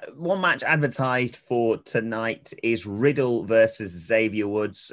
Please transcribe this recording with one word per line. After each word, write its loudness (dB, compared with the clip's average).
one -2
match 0
advertised 0
for 0
tonight -4
is 0
Riddle 0
versus 4
Xavier 0
Woods. -4